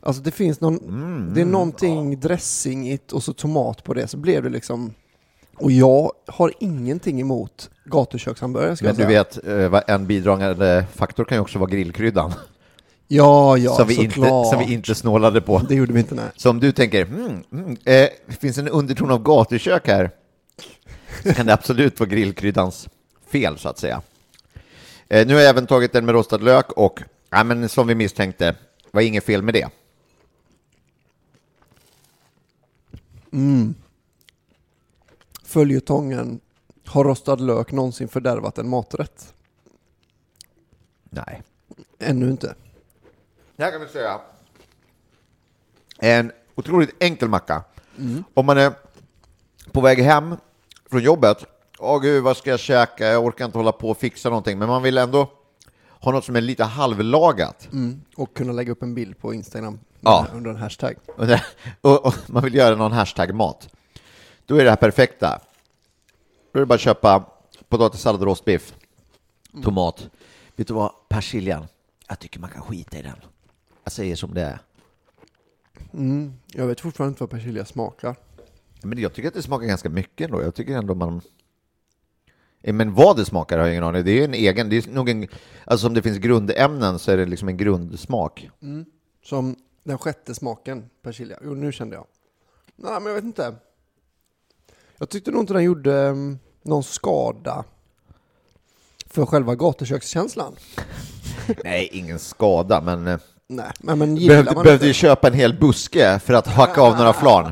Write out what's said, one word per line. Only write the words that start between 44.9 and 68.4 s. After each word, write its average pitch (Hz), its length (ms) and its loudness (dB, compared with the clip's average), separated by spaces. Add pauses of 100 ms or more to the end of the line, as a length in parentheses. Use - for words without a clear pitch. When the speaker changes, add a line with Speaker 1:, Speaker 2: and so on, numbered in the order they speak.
Speaker 2:
En 117 320 2 (240)
otroligt 160 480 0
enkel 151 260 -2
macka. 90 340 -4 (340)
Speaker 1:
Mm. 131 260 -8 (100)
Speaker 2:
Om 131 120 0
man 139 120 4
är 139 160 4 (960)
på 135 100 -2
väg 131 180 6
hem 151 360 2 (540)
från 123 140 0
jobbet, 123 340 4 (420)
"Åh 139 220 -2
gud, 139 220 2
vad 127 140 0
ska - 120 -10
jag 123 100 0
käka? 120 480 0
Jag 117 180 2
orkar 120 200 -6
inte 113 120 -8
hålla 113 140 0
på 110 180 -8
och 110 80 -4
fixa - 320 -6
någonting." 107 300 -4
Men 107 80 -2
man 127 160 -2
vill 131 140 0
ändå 131 320 0 (600)
ha - 220 -6
något 131 140 -2
som 123 100 -6
är 117 60 2
lite 120 220 -4
halvlagat. 117 1080 0
Speaker 1:
Mm. 131 300 -8 (160)
Och - 180 -10
kunna 123 180 -8
lägga 120 180 -8
upp 120 120 -10
en 123 120 -10
bild 110 240 -10
på 110 140 -10
Instagram 107 460 -14 (200)
Speaker 2:
Ja. 101 340 4
Speaker 1:
under 117 180 -10
en 110 60 -10
hashtag. 117 380 -8 (220)
Speaker 2:
<laughs> - 640 -2
Och, 143 240 6
och 123 80 2 (140)
man 120 160 -2
vill 127 120 -4
göra 120 200 6
någon 107 160 -2
hashtag-mat. 98 800 -4 (760)
Då 139 100 -2
är 147 80 6
det 123 60 8
här 107 80 4
perfekta. 101 640 2 (1080)
Då 135 80 -2
är - 20 2
det 139 40 2
bara 120 100 4
att 107 60 0
köpa 101 440 4 (440)
potatissallad 107 520 0
och 101 60 0
rostbiff. 92 460 -2 (800)